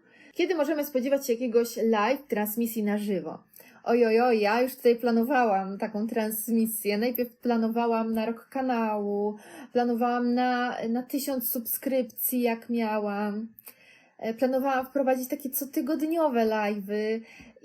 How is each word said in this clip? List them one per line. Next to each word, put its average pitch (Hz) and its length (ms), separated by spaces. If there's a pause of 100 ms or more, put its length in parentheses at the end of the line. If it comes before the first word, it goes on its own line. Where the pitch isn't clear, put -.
(340)
Kiedy 349 200
możemy 294 300
spodziewać 277 420
się 240 60
jakiegoś 233 440
live, 226 520
transmisji 220 540
na 208 160
żywo? 190 400 (460)
Oj, 240 220
oj, 226 140
oj, 240 200
ja 214 220
już 254 140
tutaj 233 200
planowałam 226 840
taką 226 280
transmisję. 220 920
Najpierw 247 320
planowałam 226 840
na 220 140
rok 226 220
kanału, 214 880 (360)
planowałam 240 600
na, 247 420 (120)
na 240 140
tysiąc 262 480
subskrypcji, 254 880
jak 233 300
miałam. 214 760 (720)
E, 226 160
planowałam 262 520
wprowadzić 254 420
takie 285 220
cotygodniowe 294 960
live'y 214 760 (440)